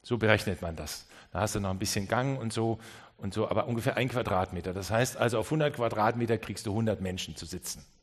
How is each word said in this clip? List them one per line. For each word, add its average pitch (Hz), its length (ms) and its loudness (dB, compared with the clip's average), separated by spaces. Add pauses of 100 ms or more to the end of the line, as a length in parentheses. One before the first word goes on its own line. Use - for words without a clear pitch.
So 120 160 -2
berechnet 107 440 4
man 85 140 -4
das. - 320 -10 (240)
Da 87 100 -2
hast 107 140 0
du 107 40 0
noch 98 120 0
ein 95 80 -2
bisschen 98 280 -2
Gang 131 320 0
und 113 140 -4
so, 113 260 0 (380)
und 98 160 -6
so, 107 160 0
aber 104 180 2
ungefähr 117 300 0
ein 123 100 2
Quadratmeter. 92 680 0
Das 95 180 -4
heißt 120 260 2
also, 120 220 2
auf 110 120 -2
hundert 151 240 2
Quadratmeter 113 640 2
kriegst - 300 -8
du 98 60 -2
hundert 107 280 2
Menschen 92 340 -4
zu - 100 -12
sitzen. - 400 -10 (180)